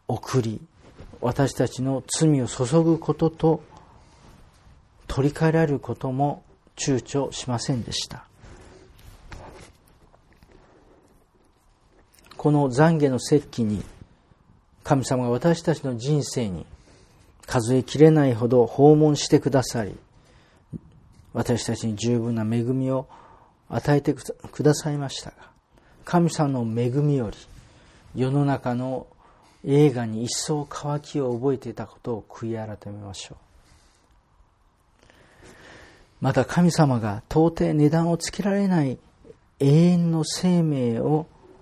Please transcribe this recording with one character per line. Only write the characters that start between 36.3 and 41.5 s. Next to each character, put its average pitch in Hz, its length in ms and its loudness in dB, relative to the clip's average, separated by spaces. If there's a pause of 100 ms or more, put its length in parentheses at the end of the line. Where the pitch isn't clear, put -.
た、 131 120 2
神 175 260 4
様 135 280 2
が 104 300 -4
到 160 200 4
底 165 240 -2
値 147 160 4
段 165 200 2
を 170 80 0
つ - 140 -8
け 185 120 -6
ら 196 100 -2
れ 202 140 0
な 175 160 2
い 127 140 -4 (640)
永 139 60 2
遠 170 460 4
の 160 120 0
生 175 400 0
命 127 360 0
を 151 280 0 (340)